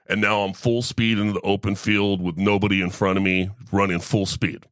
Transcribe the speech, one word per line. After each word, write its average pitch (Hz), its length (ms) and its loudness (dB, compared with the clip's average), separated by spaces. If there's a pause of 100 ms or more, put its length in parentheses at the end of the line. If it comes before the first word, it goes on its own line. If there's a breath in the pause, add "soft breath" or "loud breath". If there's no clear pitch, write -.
and 101 140 0
now 104 220 2
I'm 98 100 -2
full 120 300 0
speed 113 360 0
into 104 160 2
the 92 80 -2
open 98 340 -2
field 101 440 0
with 87 160 -4
nobody 98 440 2
in 87 100 -2
front 95 260 0
of 98 60 0
me, 92 280 0 (220)
running 98 280 2
full 98 260 0
speed. - 460 -4